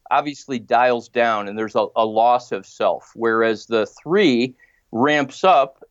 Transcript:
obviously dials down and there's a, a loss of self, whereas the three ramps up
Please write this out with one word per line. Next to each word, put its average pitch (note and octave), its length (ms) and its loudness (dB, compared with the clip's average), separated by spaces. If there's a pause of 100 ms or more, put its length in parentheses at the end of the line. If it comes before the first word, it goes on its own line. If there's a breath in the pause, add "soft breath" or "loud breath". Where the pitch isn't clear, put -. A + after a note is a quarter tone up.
obviously C#3+ 480 -4
dials A#2+ 500 0
down A2+ 400 -2
and G2+ 80 -10
there's A2 200 -6
a, G#2+ 100 2 (100)
a A2+ 100 2
loss A#2 460 0
of G2 140 -8
self, - 480 -4
whereas A2+ 540 -2
the A2 180 0
three C3+ 720 0 (360 soft breath)
ramps C#3+ 520 0
up D#3+ 480 2